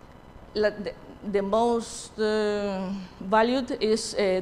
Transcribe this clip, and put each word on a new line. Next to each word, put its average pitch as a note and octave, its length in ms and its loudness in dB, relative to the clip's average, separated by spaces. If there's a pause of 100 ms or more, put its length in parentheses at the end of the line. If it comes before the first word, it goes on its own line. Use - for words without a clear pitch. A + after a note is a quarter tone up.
(540)
la-, G#3 160 4
the, G#3 220 -8 (380)
the G3 120 2
most, A3+ 760 0
uh, G#3 720 0 (320)
valued A#3 500 2 (100)
is, A3 340 0
uh, F#3+ 280 2